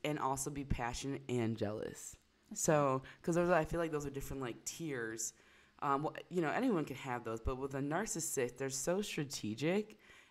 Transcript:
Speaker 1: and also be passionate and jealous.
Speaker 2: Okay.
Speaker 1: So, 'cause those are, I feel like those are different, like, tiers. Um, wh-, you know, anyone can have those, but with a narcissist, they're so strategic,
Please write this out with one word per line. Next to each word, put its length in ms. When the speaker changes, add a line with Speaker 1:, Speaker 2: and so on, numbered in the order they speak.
Speaker 1:
and 160
also 320
be 120
passionate 640
and 300
jealous. 580
Speaker 2:
Okay. 60
Speaker 1:
So, 460
'cause 140
those 140
are, 60
I 100
feel 140
like 120
those 140
are 60
different, 300
like, 240
tiers. 680
Um, 220
wh-, 180
you 60
know, 100
anyone 340
can 120
have 260
those, 180
but 160
with 180
a 40
narcissist, 800
they're 120
so 320
strategic, 960